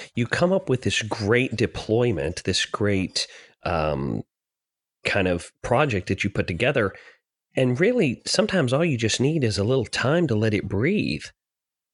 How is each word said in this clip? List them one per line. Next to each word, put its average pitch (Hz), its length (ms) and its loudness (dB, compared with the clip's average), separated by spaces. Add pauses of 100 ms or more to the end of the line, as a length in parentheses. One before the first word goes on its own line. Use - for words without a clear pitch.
(140)
you 120 120 0
come 175 260 2
up 190 160 0
with 127 140 2
this - 180 0
great 110 540 0
deployment, 107 880 0
this - 220 0
great, 101 640 -2 (340)
um, 73 640 -2 (800)
kind 95 240 2
of 87 240 -2 (100)
project 123 460 0
that 95 160 -2
you 101 40 0
put 98 200 -2
together. 113 440 0 (640)
And 127 260 2
really, 190 460 2
sometimes 131 460 0
all 147 120 2
you 147 140 0
just 113 220 0
need 147 240 2
is 107 120 0
a 98 80 0
little 123 220 2
time 160 400 0
to 120 80 0
let 107 180 2
it 98 160 -2
breathe. 127 540 -2 (720)